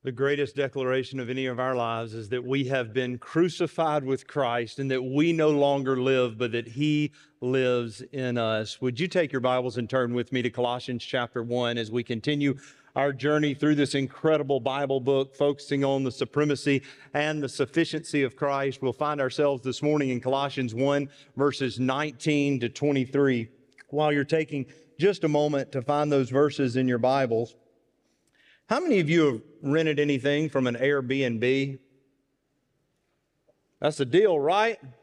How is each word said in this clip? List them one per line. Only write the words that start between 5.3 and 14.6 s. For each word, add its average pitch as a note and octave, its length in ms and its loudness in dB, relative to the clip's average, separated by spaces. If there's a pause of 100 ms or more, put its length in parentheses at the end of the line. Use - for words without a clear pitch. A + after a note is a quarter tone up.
no D#3 180 4
longer C#3 460 2
live, B2+ 420 2
but A#2 140 -2
that A#2 160 -4
He D3 420 0 (300)
lives B2 600 0 (120)
in B2+ 260 -2
us. A2 420 -2
Would B2+ 200 -2
you F3+ 80 0
take E3 240 0
your C3 80 -2
Bibles B2+ 360 0
and A#2+ 140 -4
turn B2 240 0
with A#2+ 180 -2
me B2+ 100 0
to A#2 80 0
Colossians B2 540 -4
chapter B2 380 -4
one A#2+ 340 -2
as A2 140 -4
we A#2+ 140 -2
continue C#3+ 520 -2 (380)
our C#3 180 0
journey D3 420 0
through D3+ 200 2
this C#3+ 220 2
incredible C#3 640 0